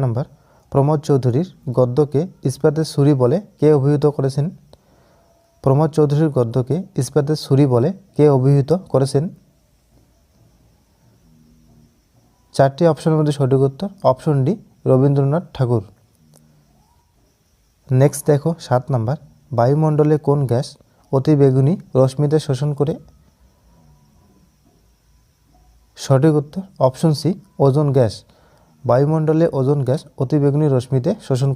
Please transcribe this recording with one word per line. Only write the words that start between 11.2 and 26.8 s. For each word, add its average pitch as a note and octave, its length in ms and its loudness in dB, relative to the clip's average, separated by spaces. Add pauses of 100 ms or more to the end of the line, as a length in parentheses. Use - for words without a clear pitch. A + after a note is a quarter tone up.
চারটি C3+ 360 2
অপশনের D#3 280 0
মধ্যে D3 200 0
সঠিক C3+ 280 2
উত্তর D#3+ 220 -10 (220)
অপশন C#3+ 240 -2 (100)
ডি, E3 80 0 (360)
রবীন্দ্রনাথ C#3 560 2 (100)
ঠাকুর। A#2+ 280 -2 (2000)
নেক্সট C3+ 420 2
দেখো D3 200 0 (180)
সাত B2+ 160 -2 (100)
নাম্বার, B2 240 -2 (400)
বায়ুমণ্ডলে D3+ 600 2 (100)
কোন C#3+ 140 0 (100)
গ্যাস B2+ 160 -2 (440)
অতি C3+ 280 0
বেগুনি C3+ 340 2 (260)
রশ্মিতে C#3+ 460 0
শোষণ C#3 240 -4 (100)
করে? D3 140 -2 (3000)
সঠিক C#3+ 440 2
উত্তর D3+ 200 -10 (260)